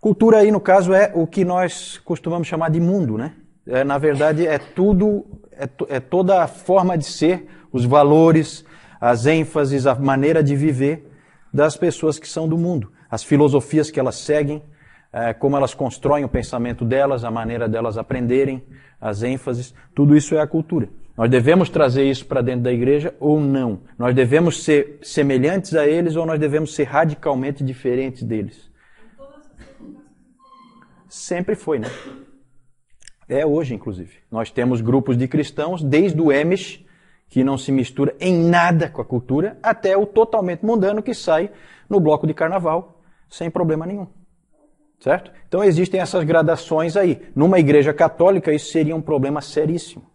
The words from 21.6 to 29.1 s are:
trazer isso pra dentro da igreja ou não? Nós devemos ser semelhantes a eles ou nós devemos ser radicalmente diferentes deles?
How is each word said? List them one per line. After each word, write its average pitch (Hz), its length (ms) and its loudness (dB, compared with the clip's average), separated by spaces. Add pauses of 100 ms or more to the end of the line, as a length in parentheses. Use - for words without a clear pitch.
trazer 135 360 2
isso 135 200 -2
pra 131 160 -2
dentro 123 200 -2
da 123 100 -2
igreja 139 480 0
ou 151 220 2
não? 131 400 -2 (160)
Nós 123 180 0
devemos 147 480 2
ser 143 380 0
semelhantes 151 760 -2
a 147 100 2
eles 165 300 0
ou 165 100 -2
nós 160 140 -2
devemos 151 340 -2
ser 151 100 -2
radicalmente 143 800 -2
diferentes 131 640 -6
deles? 110 480 -8 (2500)